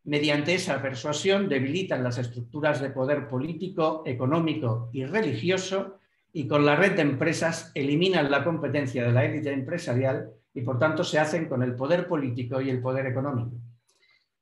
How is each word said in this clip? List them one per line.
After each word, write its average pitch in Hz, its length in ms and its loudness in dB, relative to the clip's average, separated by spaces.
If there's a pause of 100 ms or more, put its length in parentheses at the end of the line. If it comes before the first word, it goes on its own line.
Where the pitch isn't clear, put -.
mediante 147 500 2
esa 143 260 -2
persuasión, 151 640 0
debilitan 139 560 -2
las 120 140 -2
estructuras 135 640 -2
de 139 80 -4
poder 135 380 -2
político, 160 800 -2
económico 127 840 0
y 131 140 -4
religioso, 185 920 -2 (320)
y 147 160 -6
con 147 180 4
la 147 100 6
red 180 200 4
de 160 60 2
empresas 156 720 0
eliminan 151 560 2
la 139 140 4
competencia 139 600 0
de 120 80 4
la 127 140 6
élite 147 260 -2
empresarial 135 800 -2 (220)
y, 135 80 -6
por 123 160 -2
tanto, 156 260 2
se 151 160 0
hacen 156 300 0
con 127 140 -2
el 123 120 -2
poder 170 320 0
político 131 540 -2
y 135 80 -2
el 127 120 -2
poder 131 260 -2
económico. 127 500 -4 (840)